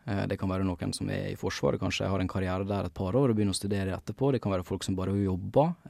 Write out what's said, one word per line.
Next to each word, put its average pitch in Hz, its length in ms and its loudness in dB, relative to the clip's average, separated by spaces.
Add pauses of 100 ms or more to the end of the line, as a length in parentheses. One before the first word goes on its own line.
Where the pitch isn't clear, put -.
Eh, 98 200 0
det 98 120 -2
kan 95 100 -2
være 95 160 0
noen 98 300 -2
som 98 160 -4
er 98 220 -4
i 98 40 -6
Forsvaret, - 420 0
kanskje 95 300 -2
har 95 120 0
en 95 80 0
karriere 95 380 -2
der 98 180 0
et 90 100 -6
par 92 180 -2
år 131 160 4
og 110 80 4
begynner 104 160 2
å - 80 -2
studere 98 380 -2
etterpå. 135 340 0
Det 120 80 0
kan 101 120 0
være 90 120 0
folk 95 180 -4
som 95 140 0
bare 92 160 0
jobber, 101 640 2 (160)